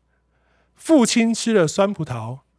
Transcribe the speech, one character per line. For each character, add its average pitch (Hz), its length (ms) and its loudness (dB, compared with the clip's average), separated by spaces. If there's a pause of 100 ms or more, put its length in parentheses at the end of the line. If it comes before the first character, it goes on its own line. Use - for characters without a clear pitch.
(760)
，“父 302 280 4
亲 226 300 0
吃 - 180 -4
了 185 140 2
酸 202 260 -2
葡 165 120 -8
萄， 120 380 -10 (160)